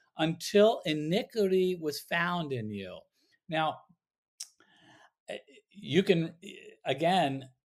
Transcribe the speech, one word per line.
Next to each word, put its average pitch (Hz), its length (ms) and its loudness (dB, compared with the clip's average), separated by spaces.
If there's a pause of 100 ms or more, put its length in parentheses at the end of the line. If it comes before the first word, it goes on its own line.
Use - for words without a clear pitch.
(160)
until 165 720 4
iniquity 185 880 0
was 156 240 -4
found 170 540 -2
in 110 160 -4
you." 95 300 -8 (480)
Now, 156 340 -2 (1500)
eh, - 100 -8 (320)
you 190 320 0
can, 165 320 0 (500)
again, 143 640 0 (180)